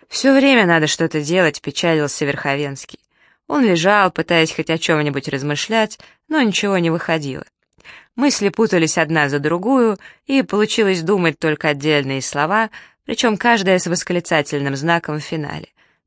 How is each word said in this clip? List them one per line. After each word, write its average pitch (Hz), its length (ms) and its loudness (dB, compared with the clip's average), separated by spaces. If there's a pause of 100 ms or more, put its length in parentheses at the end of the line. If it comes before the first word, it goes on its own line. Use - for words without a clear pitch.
«Все - 240 2
время 269 320 6
надо 165 220 4
что-то 160 340 -2
делать», 160 400 0
печалился 151 640 -2
Верховенский. 139 760 -6 (480)
Он 285 160 2
лежал, 190 480 2
пытаясь 160 420 0
хоть - 160 -4
о 160 80 0
чем-нибудь 147 480 -2
размышлять, 147 720 -2 (300)
но 311 120 0
ничего 202 380 0
не 170 120 2
выходило. 160 540 -4 (720)
Мысли 240 360 2
путались 180 480 2
одна 156 300 2
за 143 120 -2
другую, 196 580 0 (280)
и 269 160 2
получилось 202 600 0
думать 170 380 0
только 156 300 0
отдельные 143 520 0
слова, 196 480 -2 (360)
причем 226 300 0
каждая 196 440 2
с - 80 -4
восклицательным 151 880 -2
знаком 156 420 -2
в 147 60 -10
финале. 151 420 -8 (400)